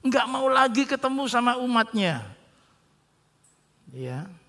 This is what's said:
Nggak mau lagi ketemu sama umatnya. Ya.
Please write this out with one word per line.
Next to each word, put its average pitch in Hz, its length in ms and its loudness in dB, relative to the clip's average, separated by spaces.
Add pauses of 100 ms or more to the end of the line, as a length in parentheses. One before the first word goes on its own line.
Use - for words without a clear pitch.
Nggak 247 240 2
mau 262 240 -2
lagi 262 320 4
ketemu 269 420 -2
sama 240 300 2
umatnya. 220 640 0 (1700)
Ya. 131 380 -10 (200)